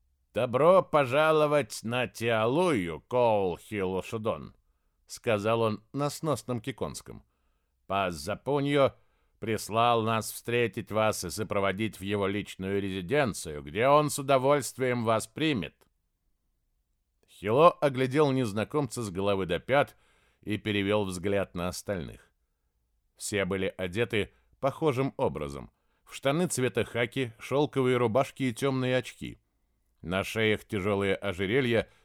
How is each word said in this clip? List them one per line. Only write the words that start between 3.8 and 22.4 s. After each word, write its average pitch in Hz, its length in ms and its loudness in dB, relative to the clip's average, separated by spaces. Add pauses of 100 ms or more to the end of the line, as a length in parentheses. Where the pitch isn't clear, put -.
сказал 113 540 0
он 107 200 0 (100)
на 143 180 -2
сносном 127 500 -4
киконском. 69 640 -10 (600)
«Пас 92 280 0
Запуньо 135 800 0 (460)
прислал 113 600 2
нас 110 280 -2
встретить 117 640 -2
вас 107 320 2
и 85 60 -6
сопроводить 98 680 -2
в - 40 -16
его 101 240 -2
личную 98 540 -4
резиденцию, 95 840 -4
где 92 260 0
он 147 220 4
с - 80 -6
удовольствием 131 880 0
вас 110 220 0
примет». 131 480 -2 (1500)
Хило 127 420 6
оглядел 135 600 2
незнакомца 120 680 -2
с 101 80 -6
головы 95 360 0
до 85 120 0
пят 131 380 0 (460)
и 104 160 -4
перевёл 104 460 0
взгляд 95 500 -2
на 87 140 -2
остальных. 82 640 -8 (840)